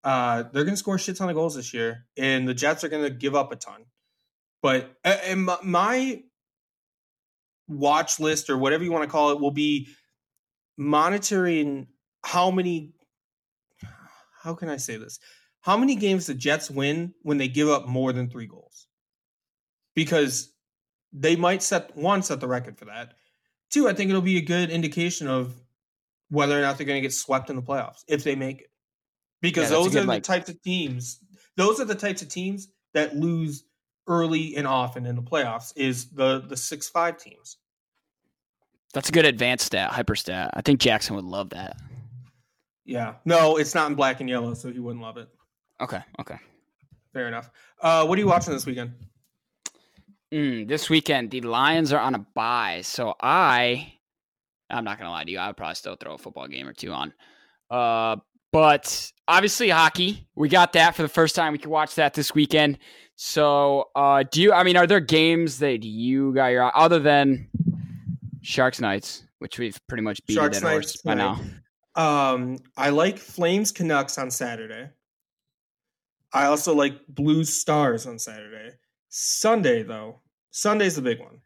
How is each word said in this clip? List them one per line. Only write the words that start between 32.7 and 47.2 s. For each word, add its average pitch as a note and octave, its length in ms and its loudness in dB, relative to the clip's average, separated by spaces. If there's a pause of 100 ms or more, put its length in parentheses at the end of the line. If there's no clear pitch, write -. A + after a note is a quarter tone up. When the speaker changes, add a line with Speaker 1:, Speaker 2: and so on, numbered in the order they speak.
Speaker 1:
that D3+ 220 0
lose D#3+ 480 -2 (440)
early D#3+ 480 0
and C#3+ 120 -4
often B2 360 -2
in A#2+ 120 -4
the A#2+ 60 -6
playoffs, A#2+ 540 -4
is C3 340 -4
the, C3+ 300 0
the C3 160 -12
six - 320 -8
five E3+ 300 -2
teams. - 400 -20 (1400)
Speaker 2:
That's C#3 140 -6
a D#3 40 -4
good D#3+ 140 6
advanced B2 400 0
stat, F#2+ 240 -2
hyper A2+ 260 -2
stat. F#2 380 -6
I - 80 -6
think C#3 180 4
Jackson A2 360 0
would F#2+ 80 -8
love F#2 260 -8
that. - 260 -14 (1080)
Speaker 1:
Yeah. A#2 300 -8 (100)
No, D#3+ 320 6
it's D3+ 180 0
not D#3 160 2
in C#3+ 60 -2
black C3 240 0
and C3 80 -8
yellow, A#2+ 260 -4
so B2+ 180 -12
he B2+ 60 -10
wouldn't A#2+ 240 -10
love A2+ 140 -16
it. A#2 120 -18 (520)
Speaker 2:
Okay, G#2 200 -8 (200)
okay. - 160 -14 (760)
Speaker 1:
Fair B2+ 160 -8